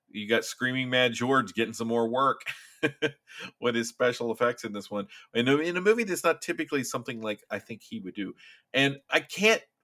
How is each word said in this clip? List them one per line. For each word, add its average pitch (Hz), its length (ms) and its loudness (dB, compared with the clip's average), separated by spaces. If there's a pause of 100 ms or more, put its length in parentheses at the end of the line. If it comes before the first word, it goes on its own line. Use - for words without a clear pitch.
you 104 180 -8
got 113 180 2
Screaming 127 440 -4
Mad 127 240 4
George 123 400 0
getting 117 200 -2
some 113 140 -6
more 117 220 2
work 127 320 0 (400)
<laughs> - 800 -6
with 120 140 0
his 117 140 -2
special 120 420 0
effects 120 320 0
in 107 100 -8
this 101 180 -10
one. 101 160 -6 (260)
In 120 140 2
a, 143 100 6
in 175 200 -2
a 180 40 -2
movie 226 220 4
that's 180 200 -4
not 165 180 2
typically 156 420 -2
something 120 380 -6
like 107 280 -4
I 104 100 -4
think 107 220 -14
he 117 180 -12
would 92 140 -10
do. 92 220 -8 (380)
And 139 240 2 (120)
I 156 120 2
can't 202 400 2 (220)